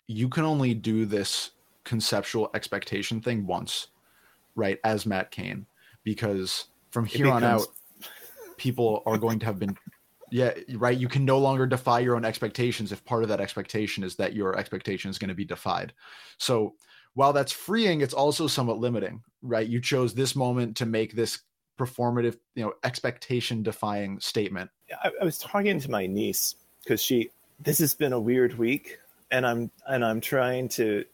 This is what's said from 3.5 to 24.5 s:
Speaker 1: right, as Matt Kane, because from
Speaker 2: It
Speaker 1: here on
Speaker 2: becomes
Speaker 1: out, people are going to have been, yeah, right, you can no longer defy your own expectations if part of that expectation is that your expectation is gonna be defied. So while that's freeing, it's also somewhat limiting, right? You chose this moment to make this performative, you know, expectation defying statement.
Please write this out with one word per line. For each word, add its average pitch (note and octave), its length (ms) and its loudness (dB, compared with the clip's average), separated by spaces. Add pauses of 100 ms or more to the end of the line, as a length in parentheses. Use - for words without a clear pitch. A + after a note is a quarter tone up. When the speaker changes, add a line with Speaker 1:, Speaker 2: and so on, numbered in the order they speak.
Speaker 1:
right, G2 280 0
as A2 220 2
Matt F#2+ 260 0
Kane, G2 340 -8 (380)
because G2+ 600 -2 (260)
from A#2 140 0
Speaker 2:
It - 60 -6
Speaker 1:
here C#3+ 160 4
on B2 140 6
Speaker 2:
becomes A#2 200 6
Speaker 1:
out, G2 60 -2 (880)
people A#2+ 480 2
are A2 120 2
going A2+ 220 0
to A2 60 -4
have G#2 140 -2
been, G2 180 -2 (520)
yeah, A#2+ 220 2 (240)
right, B2 220 2
you B2+ 100 0
can C3+ 160 2
no C3+ 160 6
longer C3+ 260 4
defy B2+ 340 2
your B2 180 2
own A2+ 80 -2
expectations A2+ 680 -2
if - 140 -10
part A2+ 180 0
of G#2+ 60 2
that G2+ 100 2
expectation G2+ 640 -4
is F2+ 140 -8
that G2 160 -2
your G2 240 0
expectation G2 520 -4
is F#2+ 80 -8
gonna G2 160 -6
be F2+ 120 -6
defied. F2+ 480 -4 (440)
So A2 380 0 (380)
while C#3 180 6
that's C#3 220 2
freeing, F#3+ 480 2
it's C3 120 0
also D3 340 2
somewhat A#2 320 0
limiting, A2+ 440 -2 (180)
right? A2+ 240 0
You A#2 140 0
chose B2+ 340 2
this B2+ 220 0
moment B2 420 0
to B2 80 -2
make A2 280 0
this A2+ 260 -2 (400)
performative, A#2+ 580 0 (180)
you A2+ 100 -4
know, G#2+ 80 -4 (100)
expectation B2 800 -2
defying G2+ 560 -4
statement. F#2 500 -4 (320)